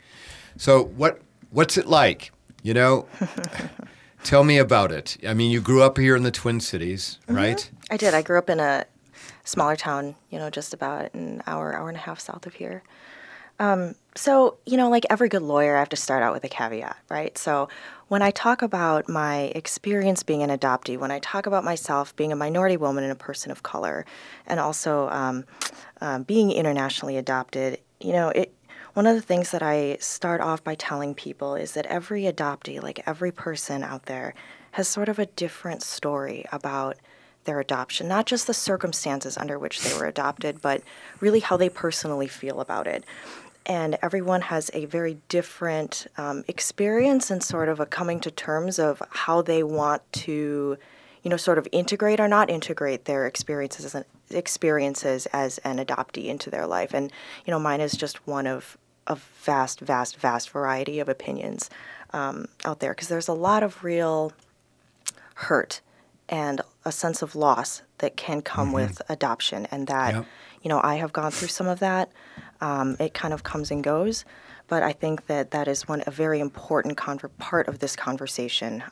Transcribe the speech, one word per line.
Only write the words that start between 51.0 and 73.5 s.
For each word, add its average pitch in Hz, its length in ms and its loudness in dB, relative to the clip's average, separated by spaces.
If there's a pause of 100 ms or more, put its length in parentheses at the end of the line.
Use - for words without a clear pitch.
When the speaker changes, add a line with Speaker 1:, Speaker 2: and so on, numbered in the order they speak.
Speaker 2:
you 175 80 -4
know, 175 60 2
sort 165 220 4
of 151 120 -2
integrate 202 480 2
or 214 80 4
not 208 240 6
integrate 151 540 -4
their 139 200 0
experiences 143 600 -6
as 139 80 -12
an, 139 100 -6 (260)
experiences 139 1040 0
as 139 260 -2
an 131 200 -4
adoptee - 480 -6
into 147 240 -8
their - 160 -4
life. 90 260 -2
And, 139 200 -2 (340)
you 175 60 -2
know, 160 80 0
mine 147 200 0
is 147 120 0
just - 340 -8
one 139 220 -4
of - 280 -8 (300)
a 156 80 -2
vast, 135 640 -2
vast, 127 360 -2
vast 120 340 0
variety 139 480 -4
of 147 100 -4
opinions, - 640 -6 (420)
um, 139 340 -6 (180)
out 151 160 -4
there, - 140 -2
'cause 165 140 -10
there's 170 200 -2
a 180 40 0
lot 196 320 4
of 190 180 -6
real 160 500 0 (1000)
hurt - 460 0 (480)
and 147 320 -2 (240)
a 160 60 -2
sense 165 320 -2
of 156 140 -8
loss 139 460 2 (160)
that - 180 -2
can 147 260 -6
come 143 260 -2
Speaker 1:
Mm-hmm. 135 60 -2
Speaker 2:
with 131 340 -2
adoption, 117 640 -2
and 139 160 -6
that, 131 280 0
Speaker 1:
Yep. 113 120 -4 (360)
Speaker 2:
you 165 60 -6
know, 151 140 2
I 147 140 2
have 156 160 -4
gone 156 180 -2
through 170 180 -6
some - 200 -4
of 180 100 -2
that. 185 320 0 (500)
Um, 135 400 -2
it 156 120 -2
kind 156 220 -4
of 147 80 -8
comes 151 300 -6